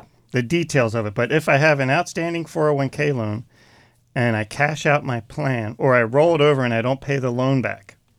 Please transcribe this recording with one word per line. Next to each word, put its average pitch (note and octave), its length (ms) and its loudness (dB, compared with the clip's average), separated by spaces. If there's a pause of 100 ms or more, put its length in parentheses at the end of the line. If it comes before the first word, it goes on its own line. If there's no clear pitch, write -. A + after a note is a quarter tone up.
(320)
the B2+ 100 0
details C3 540 0
of A2+ 100 -2
it. G#2 80 -6
But B2 200 0
if D#3 160 0
I C#3+ 80 4
have D3 240 2
an C3 80 0
outstanding E3+ 560 -2
four D3+ 240 0
oh D3 60 2
one C#3 140 0
k D3 220 -2
loan A2+ 320 -4 (720)
and A#2+ 220 0
I G#2+ 80 -2
cash D3 400 -4
out D3 180 2
my B2 160 -4
plan, B2 580 -4
or C3 160 2
I A#2+ 100 4
roll D3 320 4
it D3 60 0
over C#3+ 220 4
and A#2+ 100 0
I A2+ 80 0
don't C3 200 -2
pay C#3 180 -4
the B2+ 120 -2
loan B2+ 300 0
back, G#2 360 -8 (220)